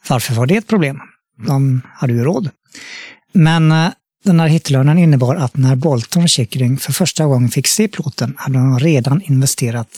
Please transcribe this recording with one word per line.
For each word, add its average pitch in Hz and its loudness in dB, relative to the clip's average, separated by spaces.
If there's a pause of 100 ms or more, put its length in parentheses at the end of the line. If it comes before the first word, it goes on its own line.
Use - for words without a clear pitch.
Varför 127 -2
var 117 0
det 180 0
ett 220 -6
problem? 147 -2 (480)
De 135 0 (120)
hade 123 -2
ju 117 0
råd. 180 -2 (840)
Men, 160 4
eh, 160 2 (340)
den 170 4
här 165 2
hittelönen 147 2
innebar 143 4
att 143 -4
när 131 2
Bolton 139 -2
och 175 2
Chickering 127 -2
för - -8
första 156 -2
gången 123 2
fick - -2
se - 0
plåten 135 -6
hade 131 -4
de 127 2
redan 139 0
investerat 131 -2 (100)